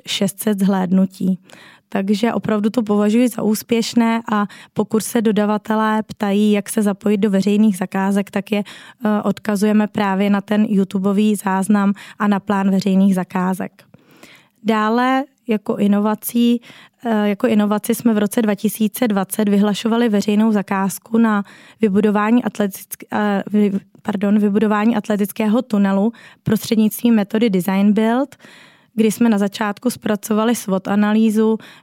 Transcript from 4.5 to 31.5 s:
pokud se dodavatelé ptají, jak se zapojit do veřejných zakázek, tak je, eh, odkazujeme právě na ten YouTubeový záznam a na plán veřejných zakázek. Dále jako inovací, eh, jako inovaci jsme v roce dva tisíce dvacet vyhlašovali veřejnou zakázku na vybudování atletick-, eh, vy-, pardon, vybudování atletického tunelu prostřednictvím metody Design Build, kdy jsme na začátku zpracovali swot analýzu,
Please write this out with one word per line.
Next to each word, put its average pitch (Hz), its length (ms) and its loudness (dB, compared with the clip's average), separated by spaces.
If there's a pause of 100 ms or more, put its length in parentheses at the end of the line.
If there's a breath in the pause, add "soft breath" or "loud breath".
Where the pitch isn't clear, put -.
pokud 214 300 -2
se - 180 -2
dodavatelé 214 840 0
ptají, 208 480 0
jak 202 180 -2
se 226 120 -2
zapojit 208 360 0
do 208 120 0
veřejných 202 480 2
zakázek, 196 540 -2
tak 196 200 -6
je, 208 120 -2 (420 loud breath)
eh, 208 160 0
odkazujeme 208 680 0
právě 202 420 0
na 202 120 0
ten 214 280 0
YouTubeový 202 680 0
záznam 196 580 0 (260 loud breath)
a 214 80 0
na 202 120 0
plán 196 320 0
veřejných 190 440 2
zakázek. 185 680 -4 (800 soft breath)
Dále 226 600 0 (240)
jako 214 300 -2
inovací, 214 840 0 (440 loud breath)
eh, 214 240 0
jako 208 180 -2
inovaci 208 480 0
jsme 226 180 0
v 208 40 0
roce 208 240 0
dva 214 140 0
tisíce 214 520 -2
dvacet 202 420 -2
vyhlašovali 208 600 2
veřejnou 208 420 2
zakázku 196 640 -2
na 214 260 2 (380 loud breath)
vybudování 214 640 2
atletick-, - 680 -6
eh, 208 380 -2
vy-, 202 280 0 (220)
pardon, 202 380 0
vybudování 214 560 0
atletického 208 640 -2
tunelu 202 500 0 (320 loud breath)
prostřednictvím 220 720 0
metody 214 340 0
Design 190 440 2
Build, 233 420 0 (580 loud breath)
kdy 220 180 2
jsme 233 180 0
na 208 80 2
začátku 202 520 -4
zpracovali 214 640 -2
swot 190 320 -4
analýzu, 214 720 2 (260 loud breath)